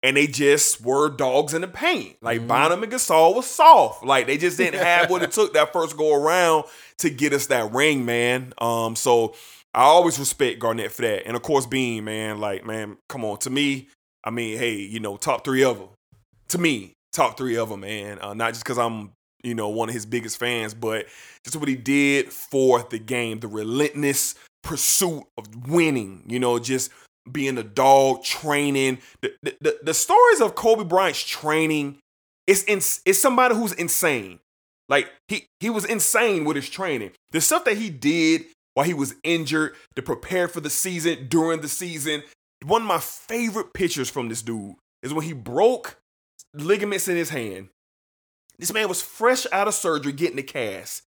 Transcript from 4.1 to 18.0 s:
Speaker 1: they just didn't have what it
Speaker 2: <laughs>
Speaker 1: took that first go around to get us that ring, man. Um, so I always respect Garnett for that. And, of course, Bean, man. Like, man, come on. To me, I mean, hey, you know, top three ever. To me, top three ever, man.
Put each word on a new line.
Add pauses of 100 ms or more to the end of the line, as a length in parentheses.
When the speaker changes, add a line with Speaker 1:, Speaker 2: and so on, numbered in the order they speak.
Speaker 1:
they
just
didn't
have
what
it
Speaker 2:
<laughs>
Speaker 1:
took
that
first
go
around (340)
to
get
us
that
ring,
man.
Um,
so (380)
I
always
respect
Garnett
for
that.
And,
of
course,
Bean,
man.
Like,
man, (120)
come
on.
To
me, (360)
I
mean,
hey,
you
know,
top
three
ever. (640)
To
me, (200)
top
three
ever,
man.